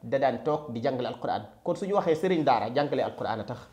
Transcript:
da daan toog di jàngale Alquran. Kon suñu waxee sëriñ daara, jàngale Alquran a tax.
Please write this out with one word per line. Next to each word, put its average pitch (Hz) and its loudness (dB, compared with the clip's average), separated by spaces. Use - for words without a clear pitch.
da 123 0
daan 123 0
toog - -2
di 117 -6
jàngale 127 0
Alquran. 107 -4
Kon 170 0
suñu 196 -4
waxee 170 4
sëriñ 170 2
daara, 117 4
jàngale 143 2
Alquran 110 -4
a 104 -6
tax. 117 -8